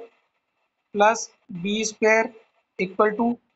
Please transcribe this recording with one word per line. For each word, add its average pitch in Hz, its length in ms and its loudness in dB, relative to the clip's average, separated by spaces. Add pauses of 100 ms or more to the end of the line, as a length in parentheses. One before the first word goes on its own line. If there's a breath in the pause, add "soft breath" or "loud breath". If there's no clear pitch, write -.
(960)
प्लस 214 340 2 (260)
बी 202 300 -4
स्क्वायर 220 480 0 (460)
इक्वल 208 340 0
टू 240 240 -2 (200)